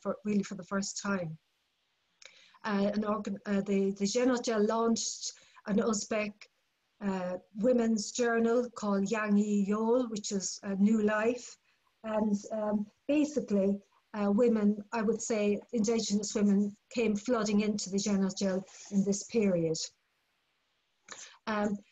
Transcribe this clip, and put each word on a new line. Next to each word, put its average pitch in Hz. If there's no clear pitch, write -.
for, 196
really 208
for 196
the 175
first 196
time. 180
Uh, 202
an 214
organ-, 208
uh, 202
the, 196
the 196
General 247
Gel 226
launched 226
an 196
Uzbek, 214
uh, 185
women's 226
journal 233
called 196
Yangi 208
Yol, 226
which 214
is, 190
uh, 196
New 214
Life. 214
And, 214
um, 214
basically, 202
uh, 202
women, 214
I 233
would 214
say 208
indigenous 214
women, 202
came 220
flooding 214
into 208
the 196
General 196
Gel 190
in 196
this 202
period. 175
Um, 208